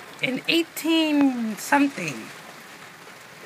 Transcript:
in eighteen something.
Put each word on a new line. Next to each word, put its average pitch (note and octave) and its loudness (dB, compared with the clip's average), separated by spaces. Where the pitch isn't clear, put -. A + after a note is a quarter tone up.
in C4 -2
eighteen D4 2
something. C#4 2